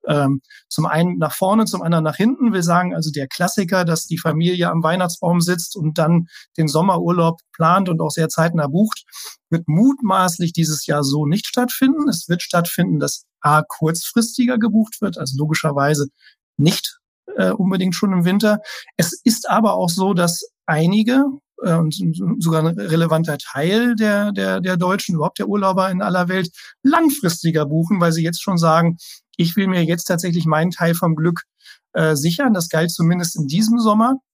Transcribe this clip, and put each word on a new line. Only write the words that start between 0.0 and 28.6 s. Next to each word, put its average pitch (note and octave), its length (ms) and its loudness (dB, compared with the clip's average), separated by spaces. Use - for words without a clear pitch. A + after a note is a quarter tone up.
Ähm, C#3 360 0
zum - 160 -4
einen E3+ 320 0
nach D#3 160 -2
vorne, G#3 320 2
zum F#3+ 160 -4
anderen E3+ 240 0
nach D#3 120 -2
hinten. A#3+ 360 2
Wir F#3 100 0
sagen F3 320 0
also D#3+ 160 -2
der C#3+ 160 -6
Klassiker, F3+ 600 0
dass E3 200 -2
die E3 120 -4
Familie E3+ 500 0
am E3 140 -2
Weihnachtsbaum F3 580 0
sitzt E3+ 360 -2
und D#3 200 -2
dann E3 300 2
den D#3+ 100 0
Sommerurlaub E3+ 720 0
plant F3+ 360 2
und E3+ 140 -2
auch D#3 80 -2
sehr D#3+ 180 -2
zeitnah E3 380 0
bucht, F#3 380 -2
wird E3+ 180 -2
mutmaßlich F#3 840 2
dieses D#3 320 -2
Jahr D3 200 0
so C#3+ 200 0
nicht E3+ 220 0
stattfinden. C4+ 640 0
Es E3 180 -6
wird F3 140 -2
stattfinden, F3 580 0
dass D3 240 -4
A, D3+ 220 2
kurzfristiger A3+ 960 -2
gebucht G#3+ 420 0
wird, F#3 160 -4
also C3+ 220 -4
logischerweise D3 680 0
nicht, - 400 0
äh, F#3 140 0
unbedingt F#3 420 0
schon G3 180 0
im F3+ 140 2
Winter. G#3 320 2
Es C4+ 260 -2
ist - 240 0
aber G#3+ 240 2
auch F3+ 160 0
so, F#3+ 240 0
dass F3 380 0
einige, G#3 580 2
äh, E3 140 2
und D#3 180 0
sogar E3 220 2
ein E3 160 -2
relevanter D#3+ 600 0
Teil G#3+ 580 0
der, G#3 360 0
der, F#3+ 280 -2
der F#3 160 -2
Deutschen, F3+ 380 -2
überhaupt D#3 240 -4
der G3 100 -6
Urlauber F#3+ 420 0
in F#3 120 -2
aller F3+ 260 0
Welt, F#3 220 -2
langfristiger F3 840 2
buchen, E3 360 0
weil E3+ 120 4
sie E3 100 0
jetzt E3+ 200 -4
schon F#3 160 0
sagen, E3+ 400 4